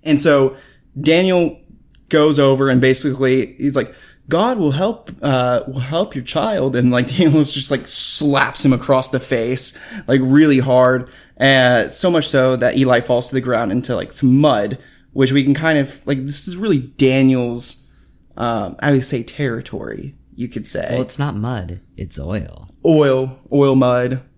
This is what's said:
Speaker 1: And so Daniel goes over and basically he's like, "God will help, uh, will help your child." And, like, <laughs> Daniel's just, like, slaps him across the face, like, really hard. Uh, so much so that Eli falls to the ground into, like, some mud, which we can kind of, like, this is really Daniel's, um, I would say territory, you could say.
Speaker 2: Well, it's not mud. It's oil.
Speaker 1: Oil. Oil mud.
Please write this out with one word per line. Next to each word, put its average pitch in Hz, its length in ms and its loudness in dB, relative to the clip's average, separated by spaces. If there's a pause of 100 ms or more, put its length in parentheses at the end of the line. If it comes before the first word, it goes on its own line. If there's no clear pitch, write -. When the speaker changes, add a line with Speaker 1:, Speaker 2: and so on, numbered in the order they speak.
Speaker 1:
And 151 180 0
so 139 360 2 (440)
Daniel 175 600 2 (500)
goes 151 300 4
over 135 300 4
and 123 120 4
basically 131 800 0
he's 139 160 -2
like, - 180 -4 (340)
"God 220 320 0
will 151 120 0
help, 190 400 -4 (120)
uh, 123 440 0
will 127 120 -8
help 160 360 -4
your 127 80 -8
child." 160 520 -2
And, 123 160 2
like, 123 160 0
<laughs> 127 100 -6
Daniel's 151 340 2
just, 135 200 -6
like, 127 160 -6
slaps - 760 -2
him 135 80 4
across 131 360 0
the 131 100 -2
face, 123 580 -4 (300)
like, 135 160 2
really 139 360 4
hard. 127 500 2 (300)
Uh, 127 500 4
so - 220 -2
much 156 160 0
so 131 280 2
that 123 220 0
Eli 127 240 4
falls 123 280 -2
to 135 60 -8
the 127 60 0
ground 117 300 -2
into, 123 240 -4
like, - 180 -8
some 131 260 4
mud, 123 380 2 (360)
which 131 180 2
we 139 120 2
can 139 120 2
kind 156 240 0
of, 135 260 -6
like, 131 200 -4
this 143 220 -8
is 175 100 -10
really 190 220 0
Daniel's, 127 1080 0 (480)
um, 113 420 -6
I 143 120 -2
would 135 140 0
say 117 180 -6
territory, 117 920 -10 (200)
you 123 120 -8
could 113 200 -10
say. - 240 -8
Speaker 2:
Well, 127 100 -2
it's - 180 -8
not 143 160 -4
mud. 101 440 -8 (180)
It's - 220 -12
oil. - 500 -10 (160)
Speaker 1:
Oil. 135 540 2 (120)
Oil 139 240 4
mud. 123 460 2 (160)